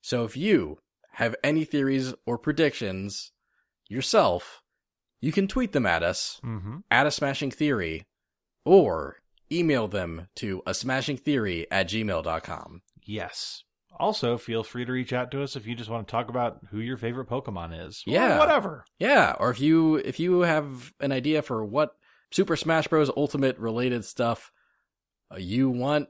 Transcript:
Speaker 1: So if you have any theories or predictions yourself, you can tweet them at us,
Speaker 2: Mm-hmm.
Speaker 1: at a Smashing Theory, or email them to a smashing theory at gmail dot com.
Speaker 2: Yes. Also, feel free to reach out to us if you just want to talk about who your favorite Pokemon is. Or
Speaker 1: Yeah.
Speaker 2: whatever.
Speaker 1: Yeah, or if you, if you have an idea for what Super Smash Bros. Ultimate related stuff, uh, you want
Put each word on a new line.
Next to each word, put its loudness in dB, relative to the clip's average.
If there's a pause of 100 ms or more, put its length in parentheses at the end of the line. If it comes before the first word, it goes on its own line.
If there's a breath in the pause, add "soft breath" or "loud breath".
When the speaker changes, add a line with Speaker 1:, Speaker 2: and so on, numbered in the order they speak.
Speaker 1:
So -2
if -8
you 2 (360)
have 0 (100)
any 2
theories 0 (120)
or -2
predictions -2 (560)
yourself, 2 (580)
you -2
can 2
tweet -2
them 2
at 4
us, -4
Speaker 2:
Mm-hmm. -8 (140)
Speaker 1:
at 4
a 2
Smashing -2
Theory, -2 (580)
or 4 (340)
email 2
them -6
to -6
a -4
smashing -4
theory -2
at 0
gmail -2
dot -4
com. -12 (200)
Speaker 2:
Yes. -10 (340)
Also, 0
feel -4
free -8
to -6
reach -4
out -4
to -6
us -8
if -12
you -6
just -12
want -6
to -18
talk -2
about -2 (100)
who -8
your -6
favorite -6
Pokemon -8
is. -14
Or -4
Speaker 1:
Yeah. 4
Speaker 2:
whatever. 2 (140)
Speaker 1:
Yeah, 6
or 4
if -4
you, 6
if -2
you 4
have 0
an 0
idea 0
for -4
what 0 (400 soft breath)
Super 2
Smash 0
Bros. 4
Ultimate 0
related -2
stuff, -2 (840)
uh, -10
you 0
want 0